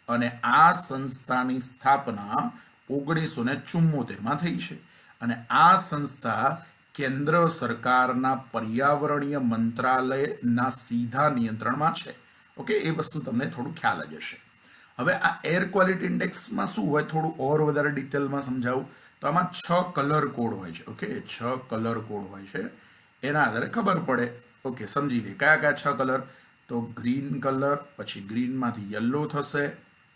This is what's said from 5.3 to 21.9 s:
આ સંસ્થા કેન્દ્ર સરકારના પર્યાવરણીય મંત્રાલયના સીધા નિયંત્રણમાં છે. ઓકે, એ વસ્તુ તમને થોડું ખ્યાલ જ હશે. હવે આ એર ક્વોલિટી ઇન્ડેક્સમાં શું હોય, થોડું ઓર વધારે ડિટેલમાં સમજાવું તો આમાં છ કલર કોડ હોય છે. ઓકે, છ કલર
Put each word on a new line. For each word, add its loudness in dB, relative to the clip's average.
આ 8
સંસ્થા -2
કેન્દ્ર 2
સરકારના 2
પર્યાવરણીય 0
મંત્રાલયના 2
સીધા 0
નિયંત્રણમાં 0
છે. -10
ઓકે, -4
એ 0
વસ્તુ -4
તમને -2
થોડું -6
ખ્યાલ -2
જ -14
હશે. -12
હવે 2
આ -2
એર 2
ક્વોલિટી 2
ઇન્ડેક્સમાં -2
શું -2
હોય, 2
થોડું -2
ઓર 2
વધારે 2
ડિટેલમાં -2
સમજાવું -2
તો -4
આમાં 2
છ 0
કલર 2
કોડ -2
હોય -8
છે. -14
ઓકે, -8
છ -10
કલર -2